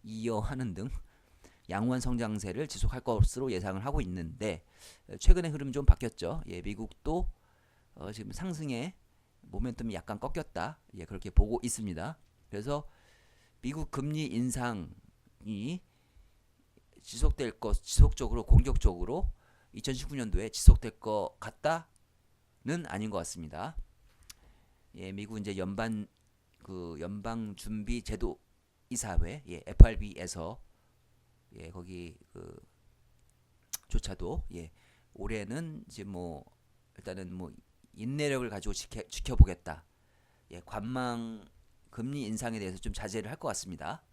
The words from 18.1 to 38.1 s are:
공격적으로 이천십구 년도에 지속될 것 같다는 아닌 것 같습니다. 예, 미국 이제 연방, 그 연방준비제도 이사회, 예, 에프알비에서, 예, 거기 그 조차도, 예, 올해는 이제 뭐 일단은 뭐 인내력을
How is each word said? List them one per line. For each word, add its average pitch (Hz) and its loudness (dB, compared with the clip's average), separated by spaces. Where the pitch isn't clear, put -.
공격적으로 113 4
이천십구 131 -6
년도에 110 -2
지속될 - 10
것 107 -2
같다는 - -6
아닌 107 -6
것 98 -4
같습니다. 82 -8
예, 95 -12
미국 104 -8
이제 101 -4
연방, 104 -2
그 87 -10
연방준비제도 107 -6
이사회, 113 -2
예, 87 -10
에프알비에서, 98 6
예, 82 -14
거기 87 -14
그 - -16
조차도, - -2
예, 82 -12
올해는 113 -6
이제 - -14
뭐 87 -8
일단은 92 -10
뭐 90 -10
인내력을 135 -2